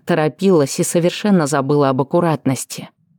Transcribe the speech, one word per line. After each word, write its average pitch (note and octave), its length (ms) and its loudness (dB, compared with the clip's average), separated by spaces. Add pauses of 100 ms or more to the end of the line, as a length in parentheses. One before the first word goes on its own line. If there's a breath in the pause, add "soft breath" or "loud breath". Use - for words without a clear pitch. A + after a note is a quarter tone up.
торопилась D#3 760 0
и F3 40 0
совершенно F3 640 0
забыла C#3+ 420 0
об C3 120 -2
аккуратности. D3+ 880 -2 (300)